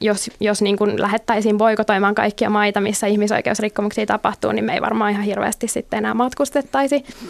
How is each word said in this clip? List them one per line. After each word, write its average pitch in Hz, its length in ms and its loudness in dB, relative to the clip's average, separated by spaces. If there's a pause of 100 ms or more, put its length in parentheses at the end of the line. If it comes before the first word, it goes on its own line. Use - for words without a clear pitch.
jos, 208 280 -2 (100)
jos, 208 220 0
niin 202 160 2
kuin, 208 240 0
lähdettäisiin 214 560 0
boikotoimaan 208 580 4
kaikkia 208 340 0
maita, 208 320 2
missä 208 260 0
ihmisoikeusrikkomuksia 208 1000 0
tapahtuu, 202 460 0
niin 214 140 -2
me - 80 -2
ei - 80 -2
varmaan 214 300 0
ihan 208 120 -2
hirveästi 208 440 -4
sitten - 300 -6
enää 214 160 -2
matkustettaisi. 277 920 0 (240)